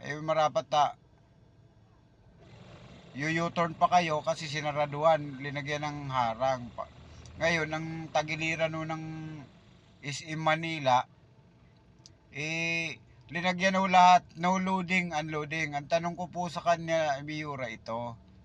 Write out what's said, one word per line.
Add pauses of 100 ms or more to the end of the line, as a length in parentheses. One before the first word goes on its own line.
eh,
marapat
na (2250)
yu-turn
pa
kayo
kasi
sinaraduhan,
linagyan
ng
harang
pa. (560)
Ngayon,
ang (280)
tagiliran
nun
ng (960)
S
M
Manila, (1300)
eh, (320)
linagyan
ho
lahat,
no
loading,
unloading.
Ang
tanong
ko
po
sa
kanya,
Miura,
ito, (280)